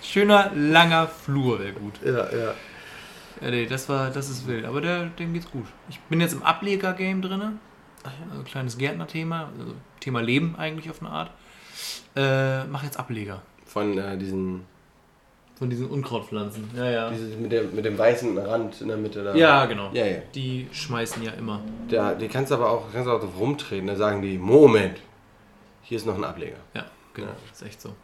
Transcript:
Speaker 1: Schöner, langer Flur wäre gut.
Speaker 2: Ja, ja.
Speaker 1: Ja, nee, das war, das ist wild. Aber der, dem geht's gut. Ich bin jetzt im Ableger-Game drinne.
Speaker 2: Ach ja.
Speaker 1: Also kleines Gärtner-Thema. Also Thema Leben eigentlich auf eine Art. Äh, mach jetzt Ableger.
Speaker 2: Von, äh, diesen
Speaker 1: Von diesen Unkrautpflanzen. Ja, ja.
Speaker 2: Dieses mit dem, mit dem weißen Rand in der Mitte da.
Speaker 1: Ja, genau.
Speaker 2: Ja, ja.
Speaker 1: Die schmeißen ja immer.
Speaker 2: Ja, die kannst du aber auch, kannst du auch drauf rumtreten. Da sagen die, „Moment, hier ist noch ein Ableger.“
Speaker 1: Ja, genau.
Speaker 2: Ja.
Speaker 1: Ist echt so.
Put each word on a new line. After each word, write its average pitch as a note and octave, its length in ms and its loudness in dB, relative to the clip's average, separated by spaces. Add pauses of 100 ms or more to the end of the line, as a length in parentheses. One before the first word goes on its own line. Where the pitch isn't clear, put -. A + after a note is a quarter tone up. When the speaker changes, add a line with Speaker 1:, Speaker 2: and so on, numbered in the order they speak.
Speaker 1:
Schöner, G3+ 540 6
langer E3 520 6
Flur C3+ 520 0
wäre G2 140 -6
gut. G2+ 200 -10 (100)
Speaker 2:
Ja, B2 280 0
ja. A#2 220 -2 (880)
Speaker 1:
Ja, B2+ 100 -4
nee, A#2+ 160 2
das C3 200 -6
war, C3+ 220 0
das C3+ 200 -6
ist B2+ 180 -8
wild. A2+ 180 -4
Aber C3 160 -4
der, F3 260 -2
dem E3+ 260 -6
geht's E3+ 180 -6
gut. A#2+ 140 -6 (240)
Ich - 120 -14
bin D#3+ 200 0
jetzt E3+ 120 2
im C3+ 80 -6
Ableger-Game F#3+ 800 0
drinne. G3 320 -4 (500)
Speaker 2:
Ach C3+ 160 -12
ja. E3 120 -12
Speaker 1:
Also C#3 120 -10
kleines B2 340 -6
Gärtner-Thema. D#3+ 840 -4
Also A#2 140 -10 (260)
Thema B2 220 -2
Leben C#3 360 2
eigentlich D#3 320 -6
auf - 120 -14
eine E3 100 -10
Art. E3+ 200 -6 (840)
Äh, C3+ 500 2
mach C#3 180 -6
jetzt C#3 140 -8
Ableger. G#2 460 -8 (220)
Speaker 2:
Von, G#2 320 -2
äh, G2 200 -4
diesen F#2 480 -4 (920)
Speaker 1:
Von B2+ 100 -2
diesen B2 180 -4
Unkrautpflanzen. A2 880 -6
Ja, B2 140 -2
ja. A2+ 220 0
Speaker 2:
Dieses A2+ 260 -6
mit A2+ 140 -4
dem, A2 240 0
mit G#2+ 100 -2
dem G#2+ 120 0
weißen A#2 420 4
Rand G#2+ 420 -2
in G#2+ 60 -6
der A2 100 -2
Mitte G#2+ 260 -4
da. G2+ 120 0
Speaker 1:
Ja, D3+ 300 8
genau. G2+ 280 -4
Speaker 2:
Ja, A#2 120 2
ja. F#2 120 0 (160)
Speaker 1:
Die B2+ 380 -6
schmeißen A#2 500 -4
ja A2 120 -6
immer. G#2+ 280 -6 (280)
Speaker 2:
Ja, G#2 260 2
die A2 140 -4
kannst C3 200 -2
du B2+ 60 2
aber A#2 160 2
auch, A#2 200 0
kannst B2 160 -2
du B2 40 2
auch A2+ 80 2
drauf F#2 180 -6
rumtreten. G#2 480 -2
Da G2+ 100 -2
sagen G2+ 280 2
die, F#2+ 160 -2
„Moment, G#2+ 580 8 (840)
hier A#2 140 -6
ist G#2+ 100 -4
noch G2+ 80 0
ein E2+ 80 -4
Ableger.“ - 340 -8 (160)
Speaker 1:
Ja, - 120 -8 (280)
genau. G2+ 140 -10
Speaker 2:
Ja. G2+ 80 -12 (180)
Speaker 1:
Ist - 80 -20
echt - 200 -16
so. G#2+ 80 -14 (140)